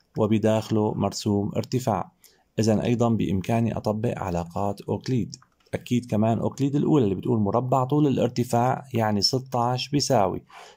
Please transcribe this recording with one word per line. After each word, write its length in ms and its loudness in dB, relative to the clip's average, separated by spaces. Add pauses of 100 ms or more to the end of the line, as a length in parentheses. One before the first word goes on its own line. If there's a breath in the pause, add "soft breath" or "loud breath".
(180)
وبداخله 760 2
مرسوم 600 0
ارتفاع، 560 -2 (480 soft breath)
إذن 200 4
أيضًا 300 2
بإمكاني 680 0
أطبق 420 -2
علاقات 640 -4
أوكليد. 540 -4 (380)
أكيد 320 -2
كمان 340 0
أوكليد 360 -2
الأولى 280 4
اللي 120 2
بتقول 240 0
مربع 440 2
طول 240 2
الارتفاع، 880 0
يعني 280 0
ستاش 680 -2
بيساوي 540 2 (340 loud breath)